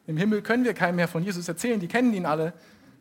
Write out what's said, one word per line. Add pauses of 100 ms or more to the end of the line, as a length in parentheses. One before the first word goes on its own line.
Im
Himmel
können
wir
keinem
mehr
von
Jesus
erzählen,
die
kennen
ihn
alle, (480)